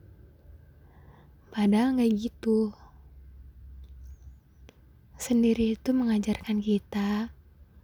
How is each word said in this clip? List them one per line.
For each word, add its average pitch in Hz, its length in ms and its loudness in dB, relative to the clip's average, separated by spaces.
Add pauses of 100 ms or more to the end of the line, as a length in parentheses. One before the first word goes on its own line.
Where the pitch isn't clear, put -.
(1500)
Padahal 220 480 2
nggak 226 160 4
gitu. 220 560 -2 (2500)
Sendiri 226 560 2
itu - 160 -2
mengajarkan 214 720 0
kita 208 640 -2 (560)